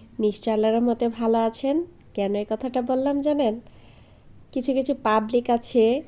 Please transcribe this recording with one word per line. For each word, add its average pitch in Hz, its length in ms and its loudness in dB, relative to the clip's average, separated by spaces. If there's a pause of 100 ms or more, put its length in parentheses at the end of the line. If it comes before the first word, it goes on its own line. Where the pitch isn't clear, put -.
(180)
নিশ্চয় 214 360 -2
আল্লাহর 214 200 2
রহমতে 233 340 2
ভালো 226 300 0
আছেন। 269 460 0 (300)
কেন 202 200 -2
এই 208 160 -2
কথাটা 247 320 -4
বললাম 262 380 0
জানেন? 277 400 0 (920)
কিছু 269 200 -2
কিছু 269 300 0
পাবলিক 220 480 0
আছে 240 580 2